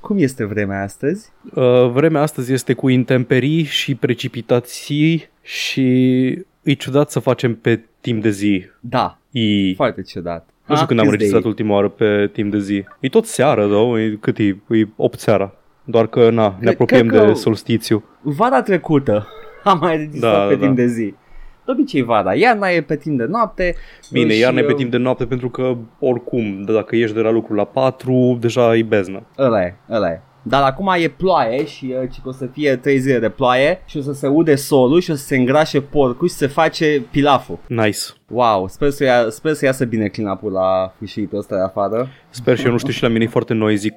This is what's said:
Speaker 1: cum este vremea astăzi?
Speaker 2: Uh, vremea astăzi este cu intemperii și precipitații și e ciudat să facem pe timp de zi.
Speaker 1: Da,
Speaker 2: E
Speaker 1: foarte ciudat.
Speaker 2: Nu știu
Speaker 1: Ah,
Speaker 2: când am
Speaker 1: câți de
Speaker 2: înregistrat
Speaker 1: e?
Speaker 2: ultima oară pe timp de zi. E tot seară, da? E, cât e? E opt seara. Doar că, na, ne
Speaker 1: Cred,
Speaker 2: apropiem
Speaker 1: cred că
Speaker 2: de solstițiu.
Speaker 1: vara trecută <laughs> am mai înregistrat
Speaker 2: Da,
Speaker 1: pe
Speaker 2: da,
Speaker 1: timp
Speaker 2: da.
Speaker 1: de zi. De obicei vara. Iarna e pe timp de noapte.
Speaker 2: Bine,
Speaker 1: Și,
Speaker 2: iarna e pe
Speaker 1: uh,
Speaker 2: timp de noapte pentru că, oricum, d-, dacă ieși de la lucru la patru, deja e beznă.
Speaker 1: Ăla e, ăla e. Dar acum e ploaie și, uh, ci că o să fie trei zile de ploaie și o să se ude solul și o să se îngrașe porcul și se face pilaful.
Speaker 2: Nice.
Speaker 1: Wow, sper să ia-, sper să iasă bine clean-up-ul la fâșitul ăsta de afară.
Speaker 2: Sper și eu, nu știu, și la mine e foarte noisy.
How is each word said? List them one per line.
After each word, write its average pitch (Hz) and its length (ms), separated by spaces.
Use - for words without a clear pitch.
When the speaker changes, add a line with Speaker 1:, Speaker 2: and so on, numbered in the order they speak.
Speaker 1:
cum 202 180
este 131 260
vremea 98 380
astăzi? 147 500
Speaker 2:
Uh, 123 360
vremea 147 320
astăzi 135 300
este 131 200
cu 131 160
intemperii 127 720
și 139 320
precipitații 127 1300
și - 420
e 147 100
ciudat 139 380
să - 80
facem 123 360
pe 113 300
timp 110 220
de 110 80
zi. 98 340
Speaker 1:
Da, 120 380
Speaker 2:
E 104 440
Speaker 1:
foarte 101 280
ciudat. 85 460
Speaker 2:
Nu 147 80
știu 151 80
Speaker 1:
Ah, 165 40
Speaker 2:
când 127 140
am 104 60
Speaker 1:
câți 104 120
de 107 60
Speaker 2:
înregistrat 104 200
Speaker 1:
e? - 20
Speaker 2:
ultima 107 280
oară 101 140
pe 104 440
timp 101 180
de 107 80
zi. 98 260
E - 80
tot 220 180
seară, 123 420
da? 110 320
E, 110 200
cât - 180
e? 117 40
E 110 280
opt - 220
seara. 98 340
Doar 113 220
că, 117 240
na, 113 180
ne 95 120
Speaker 1:
Cred, 117 120
Speaker 2:
apropiem 120 340
Speaker 1:
cred 107 140
că 104 60
Speaker 2:
de 107 60
solstițiu. 110 720
Speaker 1:
vara 220 420
trecută 139 640
<laughs> - 220
am 196 160
mai 170 160
înregistrat 147 360
Speaker 2:
Da, 101 40
Speaker 1:
pe 101 80
Speaker 2:
da, - 100
Speaker 1:
timp 135 120
Speaker 2:
da. 123 60
Speaker 1:
de 123 60
zi. 113 260
De 254 80
obicei 226 300
vara. 104 320
Iarna 202 340
e 175 120
pe 151 160
timp 147 220
de 117 60
noapte. 185 500
Speaker 2:
Bine, 120 200
Speaker 1:
Și, 110 80
Speaker 2:
iarna 127 200
e - 20
pe 143 100
Speaker 1:
uh, - 60
Speaker 2:
timp 123 120
de 123 60
noapte 123 300
pentru 123 240
că, 127 260
oricum, 117 680
d-, 101 80
dacă 107 240
ieși 113 160
de 110 80
la 110 100
lucru 113 240
la 101 100
patru, 127 760
deja 117 360
e 117 60
beznă. 101 400
Speaker 1:
Ăla 117 240
e, 90 120
ăla 101 200
e. 82 100
Dar 131 200
acum 175 360
e 165 100
ploaie 143 580
și, 127 360
uh, 127 100
ci - 100
că 131 60
o 131 40
să 131 140
fie 139 300
trei 139 220
zile 131 200
de 110 100
ploaie 131 580
și - 100
o 147 40
să 139 120
se 143 140
ude 147 280
solul 135 460
și 175 100
o 156 40
să 135 100
se 139 120
îngrașe 139 440
porcul 139 480
și 175 60
se 147 120
face 151 640
pilaful. 139 560
Speaker 2:
Nice. 110 320
Speaker 1:
Wow, 107 400
sper 143 220
să 139 140
ia-, 123 260
sper 156 220
să 147 120
iasă 135 200
bine 110 240
clean-up-ul 101 440
la 95 460
fâșitul 101 400
ăsta 101 180
de 92 60
afară. 104 460
Speaker 2:
Sper 123 280
și 135 80
eu, 123 60
nu 120 60
știu, 120 140
și - 100
la 127 60
mine 113 160
e 110 40
foarte 120 260
noisy. 107 420